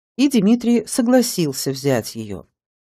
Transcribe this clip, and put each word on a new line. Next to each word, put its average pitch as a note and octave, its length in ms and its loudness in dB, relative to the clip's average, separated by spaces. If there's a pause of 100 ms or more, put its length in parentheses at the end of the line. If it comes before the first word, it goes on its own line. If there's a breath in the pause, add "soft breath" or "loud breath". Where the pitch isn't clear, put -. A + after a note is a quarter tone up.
(180)
И C#4 100 4
Дмитрий A#3 560 2
согласился A3+ 880 0
взять C3 460 -2
её. G2+ 280 -10 (560)